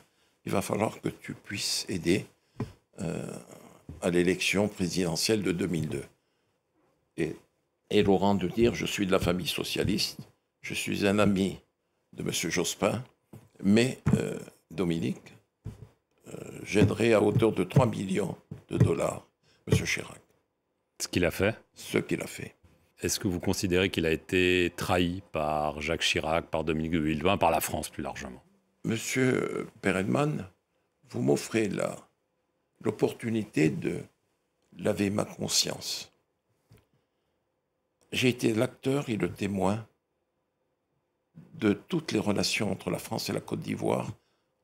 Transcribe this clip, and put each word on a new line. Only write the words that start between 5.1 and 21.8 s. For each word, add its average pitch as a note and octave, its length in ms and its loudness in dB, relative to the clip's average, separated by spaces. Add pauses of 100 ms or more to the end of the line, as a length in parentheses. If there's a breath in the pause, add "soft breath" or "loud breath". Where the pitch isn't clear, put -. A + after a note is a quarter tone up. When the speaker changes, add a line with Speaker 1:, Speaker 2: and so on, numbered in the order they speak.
Speaker 1:
de F#2 120 0
deux F#2 140 0
mille D#2+ 200 -2
deux. » C#2 160 -6 (1120)
Et, E2 200 -4 (520)
et G#2 140 4
Laurent G2 320 4
de F2+ 140 0
dire, « A2+ 260 2
Je F2+ 100 -4
suis G2+ 200 -2
de F2+ 80 0
la F#2 60 4
famille F2+ 280 0
socialiste, - 720 -2 (400)
je - 140 -12
suis G2+ 340 -2
un G2 100 4
ami G2 420 2 (520)
de - 120 -10
monsieur F2 260 -4
Jospin, F#2 520 0 (640)
mais, A2+ 360 4 (180)
euh, - 200 -2 (320)
Dominique, E2+ 640 -2 (960)
euh, - 60 -14 (320)
j'aiderai G#2+ 480 6
à G2+ 80 8
hauteur G#2+ 320 6
de - 100 0
trois B2 220 6
millions G2+ 500 -2 (320)
de F#2 100 -4
dollars - 480 2 (400)
monsieur - 200 2
Chirac. » - 340 -6 (920)
Speaker 2:
Qu'il F2 140 2
a D#2+ 60 2
fait ? G#2 240 0 (180)
Speaker 1:
Ce - 240 -4